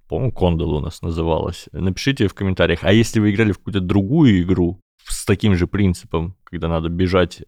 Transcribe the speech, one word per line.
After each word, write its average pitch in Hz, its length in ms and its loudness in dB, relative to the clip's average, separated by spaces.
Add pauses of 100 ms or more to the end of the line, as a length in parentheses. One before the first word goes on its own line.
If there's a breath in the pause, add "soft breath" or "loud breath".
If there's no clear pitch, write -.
по-моему, 107 240 -2
Кондолы 82 460 0
у - 20 -2
нас 73 220 -10
называлось, 82 720 -4
напишите 98 560 -2
в - 40 -14
комментариях. 90 500 0
А 95 100 4
если 113 260 2
вы 104 120 2
играли 104 200 2
в 87 60 -4
какую-то 95 240 -4
другую 101 600 4
игру 87 360 0 (260)
с - 200 -10
таким 101 300 0
же 85 120 0
принципом, 90 680 -2 (100)
когда 82 240 -6
надо 82 180 -2
бежать, 90 600 0